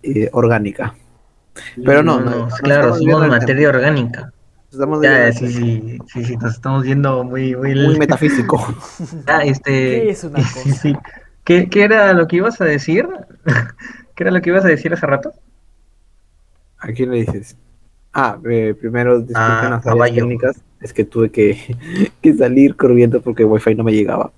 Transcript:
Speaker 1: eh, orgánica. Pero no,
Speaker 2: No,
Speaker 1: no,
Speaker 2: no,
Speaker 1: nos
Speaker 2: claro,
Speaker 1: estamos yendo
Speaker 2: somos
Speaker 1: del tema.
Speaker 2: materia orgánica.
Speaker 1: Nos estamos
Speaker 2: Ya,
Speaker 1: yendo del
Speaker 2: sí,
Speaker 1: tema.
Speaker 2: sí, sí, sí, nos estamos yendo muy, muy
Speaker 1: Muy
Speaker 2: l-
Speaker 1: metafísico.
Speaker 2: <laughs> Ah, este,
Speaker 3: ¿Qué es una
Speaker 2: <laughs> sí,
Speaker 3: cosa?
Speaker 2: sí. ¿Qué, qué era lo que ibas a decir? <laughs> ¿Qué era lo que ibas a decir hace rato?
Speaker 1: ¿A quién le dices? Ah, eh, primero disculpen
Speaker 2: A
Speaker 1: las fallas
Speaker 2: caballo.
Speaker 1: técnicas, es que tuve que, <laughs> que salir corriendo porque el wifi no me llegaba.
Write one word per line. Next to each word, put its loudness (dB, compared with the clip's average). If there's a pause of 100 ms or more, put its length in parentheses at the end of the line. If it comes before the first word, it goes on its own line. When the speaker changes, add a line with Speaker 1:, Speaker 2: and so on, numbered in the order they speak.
Speaker 1:
eh, -2
orgánica. 0 (880)
Pero 4
no, 0
Speaker 2:
No, -2
Speaker 1:
no, -2
Speaker 2:
no, -4 (140)
Speaker 1:
nos -
Speaker 2:
claro, 2
Speaker 1:
estamos 2
yendo 4
Speaker 2:
somos 4
Speaker 1:
del 4
tema. -
Speaker 2:
materia 2
orgánica. 0 (440)
Speaker 1:
Nos -20
estamos -2
Speaker 2:
Ya, 4
Speaker 1:
yendo 4
del -4
Speaker 2:
sí, -4
Speaker 1:
tema. -
Speaker 2:
sí, -4
sí, -10
sí, -6
nos -6
estamos -4
yendo 0
muy, -4
muy -2
Speaker 1:
Muy 4
Speaker 2:
l- -
Speaker 1:
metafísico. 2
Speaker 2:
<laughs> -10
Ah, 0
este, -2
Speaker 3:
¿Qué 0
es -8
una -2
Speaker 2:
<laughs> -10
sí, 0
Speaker 3:
cosa? 0
Speaker 2:
sí. -2 (500)
¿Qué, 4
qué 2
era 4
lo 2
que -2
ibas -2
a -2
decir? 0 (360)
<laughs> -6
¿Qué -8
era 2
lo 0
que -2
ibas 2
a 4
decir 0
hace -4
rato? -4 (1500)
Speaker 1:
¿A -14
quién -4
le -2
dices? -6 (560)
Ah, -2 (120)
eh, 0
primero 0
disculpen 0
Speaker 2:
A -2
Speaker 1:
las -4
fallas 2
Speaker 2:
caballo. 0
Speaker 1:
técnicas, -2 (180)
es -16
que -2
tuve -2
que, 0 (400)
<laughs> -20
que 6
salir 4
corriendo 2
porque -2
el 4
wifi 2
no -2
me 2
llegaba. -2